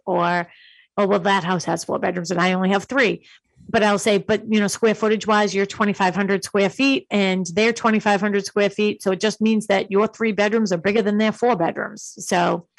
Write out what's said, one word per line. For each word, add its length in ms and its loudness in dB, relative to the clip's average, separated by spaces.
or, 420 0
"Oh, 100 2
well, 140 2
that 220 2
house 220 -2
has 180 -4
four 140 -4
bedrooms 320 -4
and 100 -2
I 140 2
only 160 0
have 140 2
three." 420 -2
But 140 0
I'll 160 2
say, 220 2
"But, 280 -2
you 120 2
know, 80 2
square 260 0
footage 320 -2
wise, 300 2
you're 100 0
twenty-five 480 0
hundred 300 -2
square 260 0
feet 400 -2
and 460 0
they're 180 2
twenty-five 480 0
hundred 240 -2
square 240 0
feet. 320 -2
So 100 0
it 80 -2
just 220 -2
means 240 2
that 240 0
your 180 2
three 240 -2
bedrooms 400 0
are 60 0
bigger 240 0
than 160 0
their 140 2
four 240 0
bedrooms." 640 -6
So 480 -2